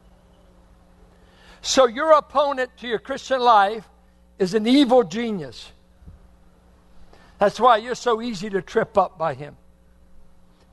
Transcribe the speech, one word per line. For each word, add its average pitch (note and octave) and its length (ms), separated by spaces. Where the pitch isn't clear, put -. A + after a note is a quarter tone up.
So C4 260
your C#4+ 260
opponent C#4 640
to A#3 100
your A3 120
Christian C4 420
life A3 480
is F#3 160
an G#3+ 140
evil B3+ 360
genius. F3+ 680
That's D#3 200
why A#3 180
you're A3+ 180
so A3+ 260
easy A3 300
to F#3 100
trip - 360
up F3+ 200
by D#3+ 160
him. C#3+ 240